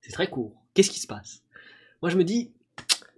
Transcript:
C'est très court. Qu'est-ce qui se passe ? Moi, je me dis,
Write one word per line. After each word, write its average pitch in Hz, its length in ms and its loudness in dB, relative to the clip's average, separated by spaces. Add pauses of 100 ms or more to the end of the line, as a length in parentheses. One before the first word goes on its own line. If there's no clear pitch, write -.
C'est - 120 -18
très 185 160 -2
court. 113 340 -8 (100)
Qu'est-ce 196 160 6
qui - 100 -10
se - 80 -10
passe ? - 360 -14 (580)
Moi, 170 80 0
je 180 80 2
me 185 60 6
dis, 233 300 0 (640)